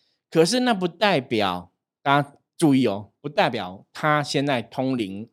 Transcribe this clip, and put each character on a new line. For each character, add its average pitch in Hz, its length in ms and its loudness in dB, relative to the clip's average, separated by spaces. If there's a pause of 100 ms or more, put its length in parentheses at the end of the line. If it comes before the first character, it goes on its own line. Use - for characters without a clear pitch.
(300)
可 165 160 4
是 240 160 0
那 247 120 2
不 180 140 -2
代 180 320 0
表， 95 520 -2 (300)
大 143 200 4
家 143 120 -10 (240)
注 147 160 4
意 131 140 4
哦， 101 320 -4
不 - 80 -12
代 151 220 0
表 101 420 -8
他 151 320 0
现 143 240 -2
在 131 140 0
通 131 360 -4
灵， 101 360 -8